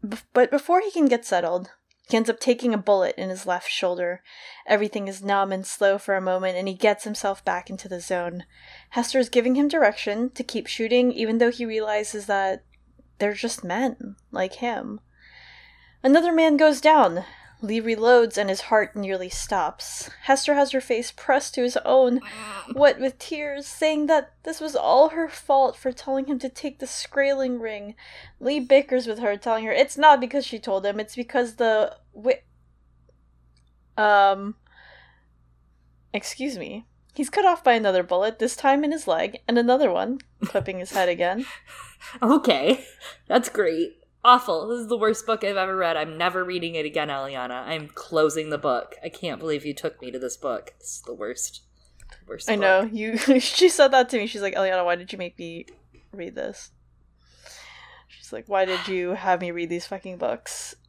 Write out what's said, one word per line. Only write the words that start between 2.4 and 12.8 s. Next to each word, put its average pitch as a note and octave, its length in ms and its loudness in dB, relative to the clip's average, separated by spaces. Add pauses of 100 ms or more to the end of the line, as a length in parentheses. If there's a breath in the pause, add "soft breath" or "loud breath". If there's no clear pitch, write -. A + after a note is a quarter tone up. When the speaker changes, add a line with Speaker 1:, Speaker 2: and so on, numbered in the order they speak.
Speaker 1:
taking A#3+ 320 0
a G#3+ 60 0
bullet F#3+ 400 2
in F#3 120 -6
his F#3 160 -12
left F3+ 240 -4
shoulder. F3+ 520 -4 (440 loud breath)
Everything G#3 420 -2
is G3 140 -12
numb G3 280 0
and F#3+ 160 -6
slow G3 320 0
for G3 160 -4
a F#3+ 60 0
moment, F#3 360 -2
and F#3+ 120 -4
he F#3+ 60 -6
gets G3+ 300 0
himself G#3 400 -6
back F3+ 240 -4
into F#3+ 200 -14
the F3+ 120 -10
zone. F3 440 -6 (460 loud breath)
Hester B3 280 -2
is B3 100 2
giving B3+ 280 2
him C#4+ 100 2
direction A#3+ 640 0
to - 140 -10
keep - 240 -8
shooting, B3 420 2
even A3+ 280 -2
though A#3+ 120 4
he A#3+ 160 -6
realizes G#3+ 600 -4
that G3 380 -2 (540)